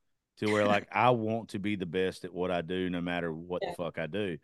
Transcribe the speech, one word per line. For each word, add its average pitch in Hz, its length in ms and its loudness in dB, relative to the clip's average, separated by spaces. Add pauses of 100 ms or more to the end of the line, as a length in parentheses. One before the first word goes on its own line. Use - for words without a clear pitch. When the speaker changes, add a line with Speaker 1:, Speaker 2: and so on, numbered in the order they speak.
(380)
Speaker 1:
to 107 140 0
where, 104 140 4
like, 101 220 2
Speaker 2:
<laughs> - 40 -16
Speaker 1:
I 113 180 6
want 110 400 0
to 117 100 -6
be 104 160 0
the 92 100 -2
best 92 380 0
at 87 100 -10
what 90 160 0
I 87 120 2
do, 90 280 0
no 90 100 -2
matter 87 320 -2
what 87 300 -4
Speaker 2:
Yeah. 92 80 -4
Speaker 1:
the - 60 -8
fuck 82 220 -4
I 82 80 -2
do. 92 380 -2